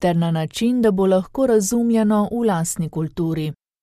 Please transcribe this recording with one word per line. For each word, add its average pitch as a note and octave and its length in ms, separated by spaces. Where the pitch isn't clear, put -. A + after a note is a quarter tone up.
ter F3 140
na E3+ 160
način, A3 500
da A3 100
bo F#3+ 140
lahko F#3+ 420
razumljeno A3 840
v A#3+ 140
lastni E3+ 440
kulturi. D#3+ 600